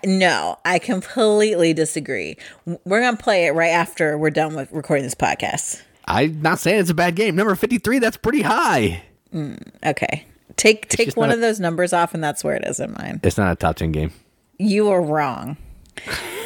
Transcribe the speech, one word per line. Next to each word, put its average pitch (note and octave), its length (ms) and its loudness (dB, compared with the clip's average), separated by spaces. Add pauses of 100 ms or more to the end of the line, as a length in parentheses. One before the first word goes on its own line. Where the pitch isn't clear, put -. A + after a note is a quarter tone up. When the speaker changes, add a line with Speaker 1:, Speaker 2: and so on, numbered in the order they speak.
Speaker 1:
no, F3 600 2
I F3+ 140 2
completely G#3 920 2
disagree. C#3+ 640 -4 (300)
W-, E3+ 180 -6
we're G3 160 2
gonna B3 160 2
play F#3+ 300 2
it C#3+ 80 2
right E3 160 2
after D#3+ 480 0
we're D#3 120 2
done D#3 240 0
with C#3 160 -8
recording D3 340 -2
this C3 120 -8
podcast. - 680 -2 (220)
Speaker 2:
I'm D3+ 380 0
not D#3+ 180 0
saying F#3+ 200 2
it's F3 100 2
a F3 40 0
bad E3+ 220 0
game. G3+ 180 0
Number G3 220 2
fifty-three, G#3 420 0
that's A#3 180 2
pretty B3+ 260 0
high. B2 600 2 (320)
Speaker 1:
Mm, D3+ 260 -6 (240)
okay. - 420 -2 (300)
Take, A3 300 4
Speaker 2:
It's - 100 -4
Speaker 1:
take A#3 120 2
Speaker 2:
just - 100 -4
Speaker 1:
one A3+ 100 2
Speaker 2:
not A#3 60 2
Speaker 1:
of A#3 60 0
Speaker 2:
a - 20 2
Speaker 1:
those A3 180 0
numbers F3 320 0
off E3+ 220 0
and E3 100 -4
that's D3 180 -4
where D3+ 140 -2
it - 100 -6
is - 140 -4
in - 140 -6
mine. - 280 -10
Speaker 2:
It's - 140 4
not F#2+ 160 4
a E2+ 40 0
top D#2+ 200 0
ten D#2+ 160 -2
game. D#2 180 0 (480)
Speaker 1:
You G#3 300 2
are F#3 140 4
wrong. D3 560 -2 (480)
<sighs> - 0 - (400)